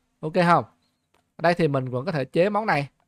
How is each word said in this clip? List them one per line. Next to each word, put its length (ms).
Ok 140
không? 300
Ở 60
đây 120
thì 140
mình 200
vẫn 160
có 80
thể 120
chế 260
món 160
này. 220